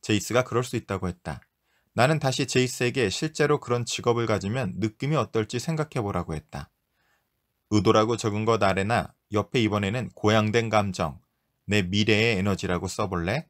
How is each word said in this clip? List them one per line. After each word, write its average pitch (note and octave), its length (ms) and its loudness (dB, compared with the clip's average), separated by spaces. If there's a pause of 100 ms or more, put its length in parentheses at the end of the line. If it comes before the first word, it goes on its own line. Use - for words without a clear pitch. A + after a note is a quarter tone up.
제이스가 A2 440 0
그럴 A#2+ 200 -2
수 B2 120 -8
있다고 F#2+ 320 -4
했다. E2+ 320 -10 (520)
나는 C#3+ 260 4
다시 C#3 280 0
제이스에게 B2 640 0
실제로 D3 500 0
그런 A#2+ 240 -2
직업을 A#2 420 0
가지면 G#2 500 -2
느낌이 B2 400 -2
어떨지 A2 420 -2
생각해보라고 A2+ 760 -4
했다. D2 360 -12 (1000)
의도라고 A2 460 4
적은 G#2+ 280 -2
것 A2 180 2
아래나 G2 500 0 (200)
옆에 G#2 280 0
이번에는 G#2 540 -2
고양된 A2 560 2
감정, F#2+ 500 0 (460)
내 G2+ 160 2
미래의 G#2 560 2
에너지라고 F#2 500 -2
써볼래? G2 600 -4